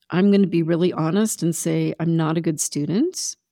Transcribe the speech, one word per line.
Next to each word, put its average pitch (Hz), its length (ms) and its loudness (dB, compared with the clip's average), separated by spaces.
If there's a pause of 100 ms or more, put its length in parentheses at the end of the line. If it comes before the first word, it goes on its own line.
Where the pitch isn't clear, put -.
I'm 196 220 4
gonna 202 160 6
be 170 160 0
really 170 300 2
honest 175 500 -2
and 165 120 0
say 160 440 -2
I'm 165 160 0
not 160 220 0
a 170 40 -4
good 165 200 -2
student. 208 720 -4 (160)